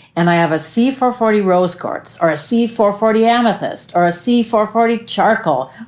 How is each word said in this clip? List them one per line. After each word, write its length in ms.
"And 120
I 60
have 180
a 60
C 320
four 220
forty 280
rose 340
quartz, 460
or 100
a 60
C 300
four 260
forty 320
amethyst, 680
or 120
a 60
C 300
four 240
forty 320
charcoal, 720